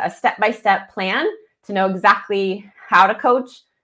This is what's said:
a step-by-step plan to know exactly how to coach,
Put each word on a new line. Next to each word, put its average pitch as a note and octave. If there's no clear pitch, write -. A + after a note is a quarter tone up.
a F3
step-by-step G#3+
plan G#3+
to G#3
know F#3+
exactly G3
how F#3+
to F3+
coach, B3+